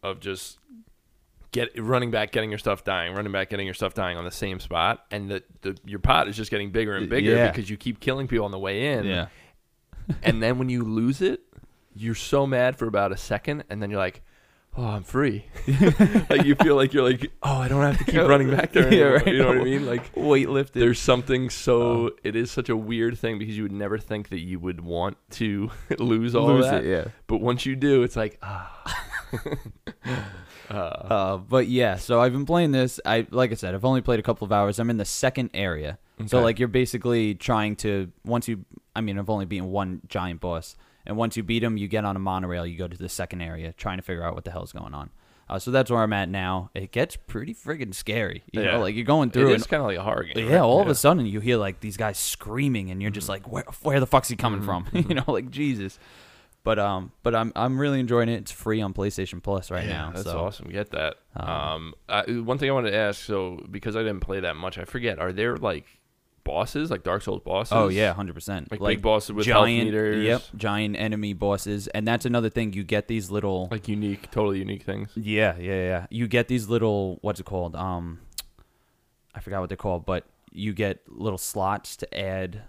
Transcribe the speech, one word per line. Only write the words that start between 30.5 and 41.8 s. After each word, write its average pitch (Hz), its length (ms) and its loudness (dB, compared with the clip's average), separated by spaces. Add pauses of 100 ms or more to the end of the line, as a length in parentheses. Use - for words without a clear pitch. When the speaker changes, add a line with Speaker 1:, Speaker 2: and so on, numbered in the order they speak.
Speaker 1:
Uh. 104 40 -8
Speaker 2:
Uh, 98 640 -2
but 117 320 2
yeah, 120 280 2
so 117 240 2
I've 123 120 6
been 135 140 -2
playing 165 260 4
this. 127 320 2
I, 113 260 2
like 127 200 2
I 101 40 -2
said, 92 200 -4
I've 98 100 -4
only 131 160 4
played 117 180 2
a 107 40 -2
couple 110 240 -2
of 98 60 0
hours. 101 260 4
I'm 117 120 0
in 117 60 0
the 104 80 0
second 127 500 0
area. 82 440 -4 (280)
So, 123 120 4
Speaker 1:
Okay. 120 60 6
Speaker 2:
like, 113 140 4
you're 123 100 2
basically 117 640 2
trying 107 420 0
to, 98 340 -2 (140)
once 117 240 -2
you, 107 160 -6 (320)
I 110 40 -2
mean, 101 180 -2
I've 101 120 -6
only 101 140 0
beaten 92 260 -4
one 95 380 -2
giant 90 320 -4
boss. 85 360 -6 (300)
And 104 120 -6
once 113 180 -2
you 113 60 -4
beat 113 200 0
him, 113 140 0
you 101 100 -4